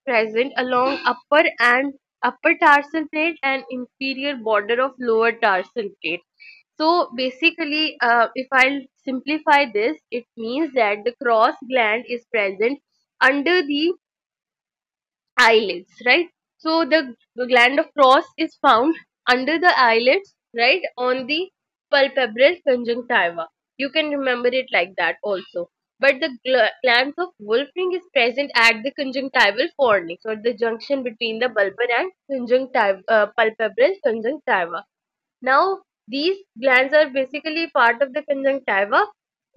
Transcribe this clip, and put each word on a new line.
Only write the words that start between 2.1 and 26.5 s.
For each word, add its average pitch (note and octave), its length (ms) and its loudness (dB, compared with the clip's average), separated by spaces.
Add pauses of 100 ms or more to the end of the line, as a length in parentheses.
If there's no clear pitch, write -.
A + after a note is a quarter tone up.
upper D4+ 360 0
tarsal D4 520 2
plate D#4 320 -4
and C4+ 260 -2
inferior C4 640 -8
border A3 480 -2
of C4+ 160 -4
lower A#3 320 0
tarsal G3+ 580 -2 (140)
plate. E3 200 -6 (560)
So D#4+ 380 2
basically, D4+ 840 -2
uh, A#3 320 2
if C4 180 -8
I'll C4 280 2 (220)
simplify C#4+ 680 0
this, A3+ 240 -2 (140)
it A#3+ 140 -8 (120)
means B3+ 380 -6
that G#3+ 320 0
the B3 160 -4
Cross A#3 320 2 (160)
gland A#3 360 0
is A#3 240 -10
present G#3+ 500 -2 (380)
under C#4+ 440 2
the D4 320 -2 (1400)
eyelids, A3 520 2 (140)
right? D4+ 220 2 (320)
So D#4+ 260 0
the, C4+ 300 0 (200)
the B3 120 -6
gland B3 320 4
of D#4 80 0 (100)
Cross C#4 280 6 (120)
is D#4 240 -6
found C4+ 340 4 (320)
under C4 320 0
the F4 160 4
eyelids, B3 600 2 (200)
right, C4 280 0 (160)
on B3+ 280 -2
the D#4+ 220 -4 (420)
palpebral C4+ 680 2 (120)
conjunctiva. A#3 800 -2 (300)
You C4+ 100 -4
can D4+ 220 -2
remember B3+ 380 -2
it B3+ 220 -2
like F#3+ 280 -2
that E3+ 240 -2
also. - 480 -8 (280)
But C#4 220 2
the C#4 160 -4 (100)
gl-, B3 220 2 (160)